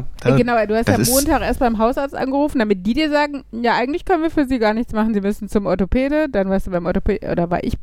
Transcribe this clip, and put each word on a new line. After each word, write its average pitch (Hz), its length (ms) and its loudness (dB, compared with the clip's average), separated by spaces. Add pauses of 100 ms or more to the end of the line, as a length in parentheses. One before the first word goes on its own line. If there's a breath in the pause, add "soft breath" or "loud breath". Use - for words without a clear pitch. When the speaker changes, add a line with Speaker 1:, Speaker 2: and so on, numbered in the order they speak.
(240)
Speaker 1:
äh, - 60 4
Speaker 2:
Da-, 135 60 4
Speaker 1:
genau, 233 300 2
du 208 100 0
hast 226 120 0
Speaker 2:
das 208 80 4
Speaker 1:
ja 208 60 2
Speaker 2:
ist 220 80 2
Speaker 1:
Montag 277 320 2
erst 208 180 -2
beim 233 180 2
Hausarzt 269 380 0
angerufen, 285 420 0
damit 214 280 0
die 233 80 2
dir 302 160 0
sagen, 294 420 -2
„Ja, 233 240 0
eigentlich 262 280 -2
können 339 180 2
wir 320 80 0
für 294 160 0
Sie 254 120 0
gar 214 160 2
nichts 233 180 -4
machen, 220 220 0
Sie 202 60 0
müssen 202 280 -4
zum 208 180 0
Orthopäde.“ 254 640 0
Dann 196 200 0
warst 190 160 0
du 190 40 -8
beim 175 160 -2
Orthopäden, 190 440 0
oder 170 200 0
war 175 140 -2
ich - 180 -4